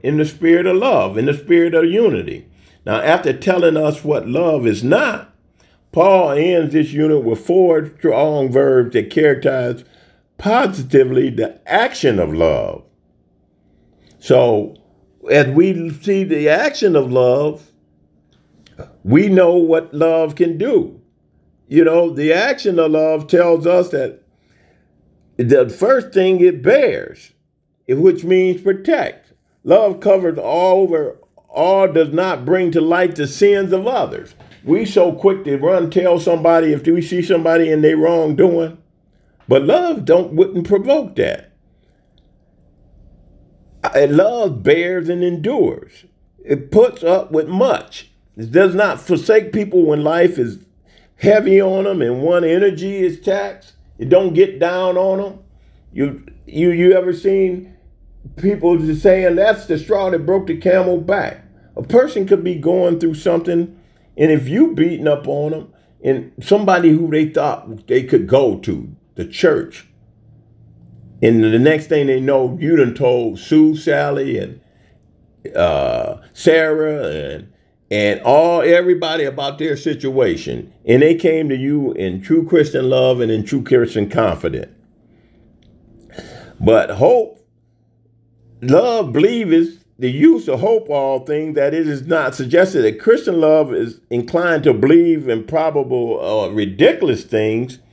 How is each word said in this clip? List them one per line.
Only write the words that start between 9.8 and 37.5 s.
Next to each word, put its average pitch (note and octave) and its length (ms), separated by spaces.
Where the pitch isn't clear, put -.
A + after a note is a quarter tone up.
positively C3+ 920
the A2+ 380
action D#3+ 500
of D#2 160
love. B1+ 500
So, A#2 580
as C#3+ 180
we E3 420
see G3 340
the D3+ 240
action G3+ 480
of C3 160
love, B2+ 580
we D3+ 240
know F#3 260
what E3 400
love D#3+ 400
can E3+ 240
do. G#3+ 420
You D#3 160
know, E3+ 260
the D3+ 220
action G3 480
of D#3+ 100
love D#3 380
tells E3+ 380
us F3 240
that C3+ 320
the B2+ 340
first B3 420
thing F#3 280
it F3 220
bears, D#3+ 680
which D#3+ 340
means F#3 380
protect. G3 720
Love F#3+ 340
covers F#3 400
all F3+ 440
over, D#3+ 360
all F#3+ 420
does D#3 220
not E3 320
bring F3 260
to E3 100
light F3 360
the D3 100
sins G3 460
of F#3+ 140
others. A#3+ 500
We G3 220
so F3+ 280
quick F#3+ 320
to C#3 120
run E3+ 340
tell F3 300
somebody E3 520
if C#3 140
we E3 160
see F3+ 200
somebody E3 480